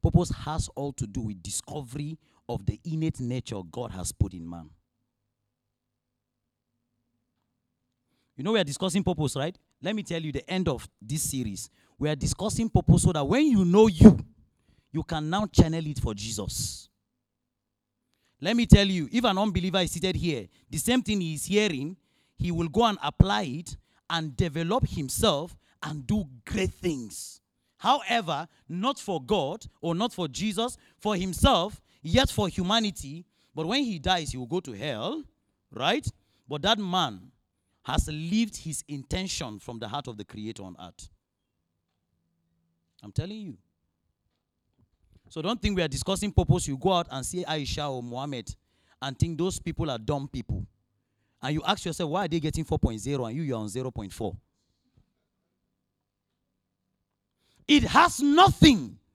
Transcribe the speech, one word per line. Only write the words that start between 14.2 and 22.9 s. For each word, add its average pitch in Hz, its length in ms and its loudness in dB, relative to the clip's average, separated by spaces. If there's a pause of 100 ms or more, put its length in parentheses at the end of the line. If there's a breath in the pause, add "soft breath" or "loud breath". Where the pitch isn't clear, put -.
you 156 120 -6
can 151 260 -6
now 202 160 0
channel 165 400 2
it 151 140 -6
for 113 160 -4
Jesus. - 720 -8 (1500)
Let 202 160 0
me 240 100 4
tell 202 220 10
you, 175 240 0
if 233 120 0
an 196 140 2
unbeliever 185 440 0
is 165 100 -2
seated 175 240 -2
here, 131 320 -4 (200 soft breath)
the 156 120 -8
same 247 240 2
thing 208 180 -2
he 160 140 -4
is 143 100 -8
hearing, 180 500 0 (440)
he 175 120 -2
will 165 180 -2
go 180 160 2
and 208 180 2